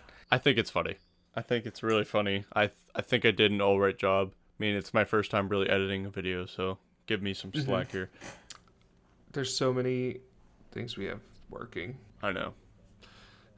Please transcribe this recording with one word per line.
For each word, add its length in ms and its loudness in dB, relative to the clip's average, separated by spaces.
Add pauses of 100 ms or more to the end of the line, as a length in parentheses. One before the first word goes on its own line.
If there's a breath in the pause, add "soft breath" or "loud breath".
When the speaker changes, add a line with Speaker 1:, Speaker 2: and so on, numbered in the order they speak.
(320 loud breath)
Speaker 1:
I 60 8
think 200 4
it's 120 2
funny. 260 -2 (400)
I 60 -4
think 260 -2
it's 160 -10
really 200 2
funny. 500 0
I 140 2
th-, 100 -16 (180)
I 80 -2
think 200 2
I 80 6
did 200 4
an 100 2
all 180 6
right 180 4
job. 360 2
I 300 -12
mean, 120 2
it's 160 -4
my 120 4
first 260 0
time 200 0
really 200 2
editing 380 0
a 20 -10
video, 380 -4
so 320 -4 (260)
give 160 -2
me 140 -2
some 160 -10
Speaker 2:
Mm-hmm. 180 -4
Speaker 1:
slack 220 -2
here. 180 -4 (1200 loud breath)
Speaker 2:
There's 220 -4
so 160 2
many 500 -2 (500)
things 260 -8
we 80 -6
have 140 -6 (320)
working. 480 -10 (240)
Speaker 1:
I 80 0
know. 240 -4 (1040 soft breath)